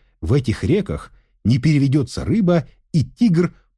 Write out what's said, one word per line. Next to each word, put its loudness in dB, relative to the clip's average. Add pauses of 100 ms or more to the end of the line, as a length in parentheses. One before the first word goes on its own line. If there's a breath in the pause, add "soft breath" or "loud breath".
(200)
в -2
этих -2
реках -4 (320)
не 2
переведётся 0
рыба, 0 (260 soft breath)
и 2
тигр 0 (240 soft breath)